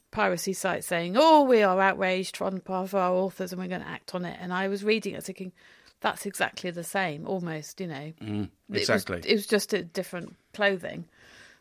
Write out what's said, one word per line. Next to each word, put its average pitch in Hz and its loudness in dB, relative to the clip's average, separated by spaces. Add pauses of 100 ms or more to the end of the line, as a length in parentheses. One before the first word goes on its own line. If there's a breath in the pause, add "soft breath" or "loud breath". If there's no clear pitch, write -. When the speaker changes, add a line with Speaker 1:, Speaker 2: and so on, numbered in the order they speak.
(100)
Speaker 1:
piracy 190 0
site 175 -2
saying, 175 -2
"Oh, 302 10
we 240 8
are 190 6
outraged 185 2
on 190 -2
behalf 185 -4
of 196 -10
our 185 2
authors 185 -2
and 180 -8
we're 180 -8
gonna 180 -8
act - -14
on 180 -4
it." 170 -8
And 180 -8
I 190 -2
was 196 -2
reading 214 2
it - -10
thinking, 185 -12 (480 soft breath)
"That's - -2
exactly 185 -4
the 170 -8
same, 165 -4
almost, 170 -6
you 185 -6
know." 151 -10
Speaker 2:
Mm, 104 -2
Speaker 1:
It 95 -10 (180)
was, 202 -2
Speaker 2:
exactly. 95 0
Speaker 1:
it 220 4
was 202 0
just 202 0
a 175 -2
different 175 -8 (180)
clothing. 196 -2 (560 loud breath)